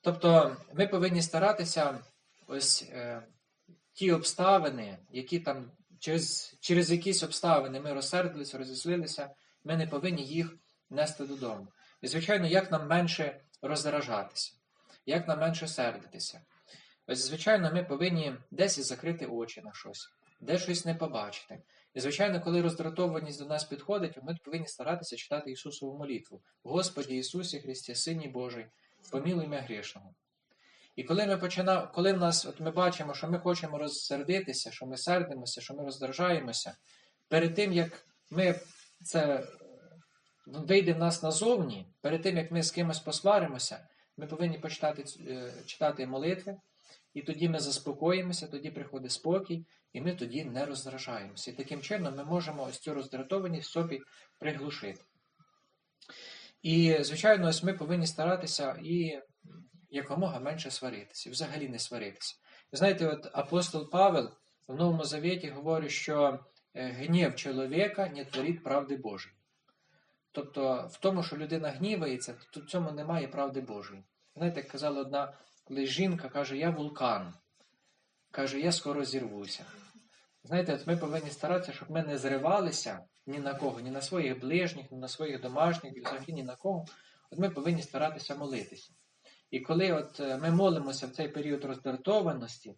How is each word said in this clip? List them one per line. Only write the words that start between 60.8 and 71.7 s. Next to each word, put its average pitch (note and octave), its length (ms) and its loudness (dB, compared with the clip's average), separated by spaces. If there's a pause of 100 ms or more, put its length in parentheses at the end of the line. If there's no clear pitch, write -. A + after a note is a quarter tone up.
взагалі C#3 380 -6
не A#2+ 100 -8
сваритися. G#2+ 560 -8 (380)
Ви F3 60 -6
знаєте, E3+ 280 4
от D3 260 -2
апостол E3 580 -2
Павел E3+ 400 6 (380)
в B2+ 60 -8
Новому D#3+ 300 2
Завіті D#3 460 -2
говорить, D3+ 400 -2
що, C#3+ 480 2 (360)
е, B2+ 140 -4
"гнів C#3+ 480 2
чоловіка D3 720 0
не C#3+ 160 -8
творить C#3+ 380 -2
правди C#3 340 0
Божої". G#2+ 380 -8 (960)
Тобто C#3 600 -2
в - 40 -20
тому, F#3+ 260 2
що D#3 140 -6
людина D#3 340 -4